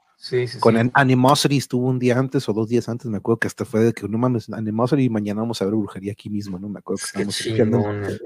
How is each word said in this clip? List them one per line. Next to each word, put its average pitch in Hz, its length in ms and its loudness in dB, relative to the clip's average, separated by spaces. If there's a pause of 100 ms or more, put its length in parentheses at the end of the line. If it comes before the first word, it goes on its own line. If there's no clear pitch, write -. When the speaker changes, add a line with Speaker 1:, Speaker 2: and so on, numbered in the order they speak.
(180)
Speaker 1:
sí, 123 320 -2
sí, 117 100 -12
Speaker 2:
con 113 160 6
Speaker 1:
sí. 113 60 4
Speaker 2:
An-, 123 120 2
Animosity 131 640 4
estuvo 123 300 -2
un 131 100 0
día 123 220 2
antes 131 280 -2
o 107 60 0
dos 107 160 -2
días 117 180 2
antes, 117 200 -6
me 107 100 -4
acuerdo 113 220 0
que - 80 -2
hasta 104 180 -6
fue 110 200 2
de 117 80 4
que, - 140 -8
no 110 120 -2
mames, 120 340 0
Animosity, 117 560 0
mañana 104 320 -2
vamos 117 220 -4
a - 20 0
ver 101 80 0
Brujería 101 380 -4
aquí - 180 -12
mismo, 101 300 -6
¿no? 101 100 -10
Me 95 80 -10
acuerdo - 220 -6
que - 20 -12
Speaker 1:
Qué - 60 -10
Speaker 2:
estábamos - 300 -4
tripeando 113 420 2
Speaker 1:
chingón, 104 240 -2
güey. 98 220 -6